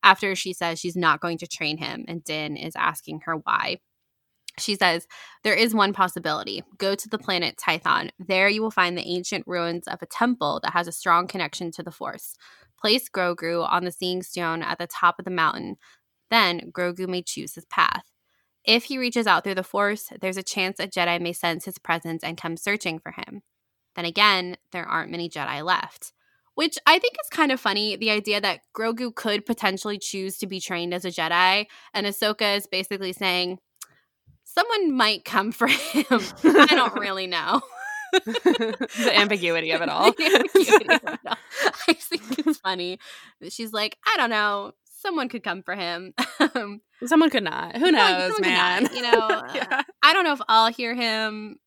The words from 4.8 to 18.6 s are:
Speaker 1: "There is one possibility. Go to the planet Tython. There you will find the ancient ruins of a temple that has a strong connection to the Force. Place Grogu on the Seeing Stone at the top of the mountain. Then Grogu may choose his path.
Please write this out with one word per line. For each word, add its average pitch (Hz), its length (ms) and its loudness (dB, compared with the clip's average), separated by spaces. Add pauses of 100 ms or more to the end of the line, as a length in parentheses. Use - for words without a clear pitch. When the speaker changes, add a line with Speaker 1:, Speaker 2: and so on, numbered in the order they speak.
Speaker 1:
"There 214 100 4
is 220 200 2
one 202 200 4
possibility. 170 680 -2 (140)
Go 196 180 0
to 202 140 -8
the 214 80 -6
planet 180 400 -2
Tython. 160 640 0
There 190 320 2
you 214 100 0
will 220 100 -2
find 180 280 0
the - 100 -8
ancient 180 380 -4
ruins 170 420 -4
of - 140 -8
a 175 40 -14
temple 160 560 0
that - 120 -4
has 175 120 0
a 170 60 -10
strong 175 340 2
connection 175 440 -6
to 165 120 -12
the 170 80 -10
Force. - 440 -12 (440)
Place 226 300 2
Grogu 170 580 -2
on 175 200 0
the 175 40 -4
Seeing 180 320 -4
Stone 165 400 -6
at 170 140 -4
the 175 100 -8
top - 320 2
of 185 60 -8
the 185 60 -8
mountain. 165 460 -2 (540)
Then 185 400 2
Grogu 180 380 -4
may 180 140 -4
choose - 320 -10
his 170 100 -18
path. - 380 0 (600)